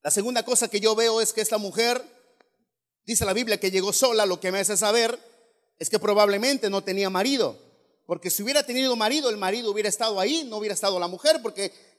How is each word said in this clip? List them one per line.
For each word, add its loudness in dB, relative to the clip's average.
La 0
segunda -2
cosa 0
que -2
yo 2
veo 2
es -2
que -2
esta -2
mujer, -2
dice 0
la 0
Biblia 0
que 0
llegó 0
sola, 4
lo -2
que -2
me -2
hace 0
saber 2
es -6
que 0
probablemente 4
no 0
tenía -2
marido, 0
porque -6
si -2
hubiera 2
tenido 0
marido, 0
el -2
marido -2
hubiera -2
estado -2
ahí, 0
no -8
hubiera -4
estado -2
la -2
mujer, 2
porque -6